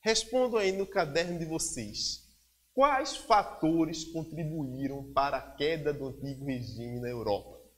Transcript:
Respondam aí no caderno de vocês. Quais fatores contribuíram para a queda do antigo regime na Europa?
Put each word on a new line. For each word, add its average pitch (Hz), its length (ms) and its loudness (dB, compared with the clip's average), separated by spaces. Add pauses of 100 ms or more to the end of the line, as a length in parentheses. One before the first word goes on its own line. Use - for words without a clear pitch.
Respondam 226 600 2
aí 190 120 4
no 196 140 -2
caderno 170 520 0
de 165 60 -2
vocês. 127 800 -4 (460)
Quais 277 440 4
fatores 165 880 2
contribuíram 143 1080 -6
para 139 260 2
a - 140 -8
queda 151 400 0
do 135 140 -4
antigo 135 400 -8
regime 120 540 -6
na 120 80 -4
Europa? 107 500 -2 (200)